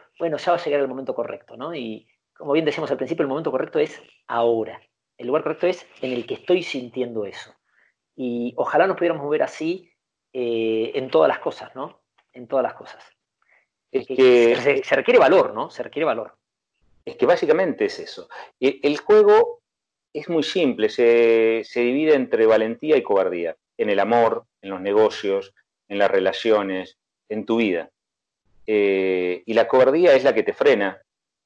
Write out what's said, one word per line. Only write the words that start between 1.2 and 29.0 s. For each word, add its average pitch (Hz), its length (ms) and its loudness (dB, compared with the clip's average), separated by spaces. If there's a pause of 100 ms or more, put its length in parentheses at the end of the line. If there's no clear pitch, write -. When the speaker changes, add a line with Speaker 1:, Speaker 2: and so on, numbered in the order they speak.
Speaker 1:
¿no? 151 180 -12
Y 117 320 -12 (300)
como 147 160 -6
bien 160 120 0
decíamos 147 260 -4
al 139 60 -2
principio, 160 260 -4
el 143 60 -2
momento 147 220 -6
correcto 139 300 -4
es - 200 -4 (260)
ahora. 117 540 -2 (360)
El 120 120 -12
lugar 151 140 -2
correcto 151 240 -4
es 180 200 -4 (160)
en 127 100 -6
el 120 140 -6
que 131 80 -10
estoy 180 280 0
sintiendo 120 600 -8
eso. - 300 -16 (600)
Y 120 420 -6
ojalá 151 300 0
nos 190 100 -2
pudiéramos 165 280 -4
mover 147 180 -2
así, - 480 -6 (420)
eh, 113 640 -4
en 131 160 -8
todas 156 180 4
las - 100 -2
cosas, - 360 -12
¿no? 160 260 -14 (320)
En 123 140 -20
todas 131 160 0
las 117 120 -4
cosas. - 280 -20 (880)
Speaker 2:
Es 131 160 -4
Speaker 1:
Que 131 100 -8
Speaker 2:
que 120 400 6
Speaker 1:
se, 135 280 0
se 147 120 0
requiere 226 220 4
valor, 135 360 4
¿no? 131 160 -8
Se - 120 -12
requiere 147 220 -8
valor. 113 320 -6 (680)
Speaker 2:
Es - 120 -14
que 123 100 0
básicamente 151 580 0
es - 160 -4
eso. - 280 -18 (300)
E-, 131 240 0
el 147 160 0
juego 214 640 4 (520)
es 151 160 -12
muy 165 140 0
simple, 127 460 0
se, 113 760 4
se - 160 -6
divide 143 340 2
entre 117 320 2
valentía 113 500 2
y 127 60 0
cobardía, 90 540 -2 (220)
en 107 120 -2
el 98 100 0
amor, 113 460 2 (160)
en 98 80 -14
los 92 100 -8
negocios, 101 760 0 (340)
en 101 100 -6
las 98 120 2
relaciones, 95 880 -2 (300)
en 107 180 -8
tu 117 120 0
vida. 90 320 -2 (760)
Eh, 95 800 0